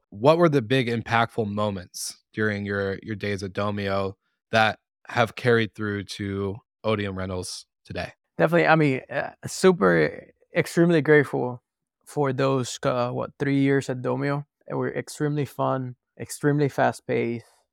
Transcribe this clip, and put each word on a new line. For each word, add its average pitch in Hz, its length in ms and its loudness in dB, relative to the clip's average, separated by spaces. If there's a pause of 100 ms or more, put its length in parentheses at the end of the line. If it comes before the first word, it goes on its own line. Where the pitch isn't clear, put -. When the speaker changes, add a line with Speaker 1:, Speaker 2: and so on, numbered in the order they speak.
Speaker 1:
what 139 300 4
were 175 100 6
the 143 140 2
big 123 240 0
impactful 117 640 0
moments 101 640 -6 (160)
during 104 320 -2
your, 98 380 -2
your 107 120 -8
days 101 280 -6
at 95 100 -10
Domio 101 640 -2 (360)
that 110 280 2 (280)
have 117 280 0
carried 113 400 2
through 101 300 -6
to 98 520 -6 (260)
Odeum 104 320 -2
Rentals 92 520 -8 (180)
today? - 280 -10 (240)
Speaker 2:
Definitely. 165 300 2
I 160 80 6
mean, 143 260 2 (100)
uh, 139 200 -6 (140)
super, 170 840 2 (240)
extremely 170 460 4
grateful 135 600 4 (440)
for 139 280 -2
those, 135 500 0
uh, 123 280 0
what, 127 260 -6
three 139 220 0
years 139 300 2
at 127 120 -4
Domio. 143 440 -2 (220)
They - 60 -10
were 131 180 -4
extremely 147 540 -4
fun, 131 500 -4 (240)
extremely 143 500 0
fast 123 360 0
paced. 120 400 -2 (280)